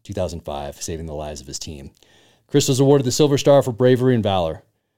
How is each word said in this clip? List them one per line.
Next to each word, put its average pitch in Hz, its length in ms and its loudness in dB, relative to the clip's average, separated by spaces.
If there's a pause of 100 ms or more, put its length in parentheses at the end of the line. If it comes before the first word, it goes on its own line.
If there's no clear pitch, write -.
two 101 100 -14
thousand 87 320 -6
five, 71 360 -12
saving 82 240 -10
the 78 80 -12
lives 76 280 -12
of 65 60 -20
his 67 120 -14
team. 69 320 -16 (600)
Chris 143 160 2
was 135 140 2
awarded 139 260 4
the 123 40 -2
Silver 143 260 2
Star 139 260 4
for 131 80 -4
bravery 127 420 4
and 117 80 0
valor. 92 400 -2 (360)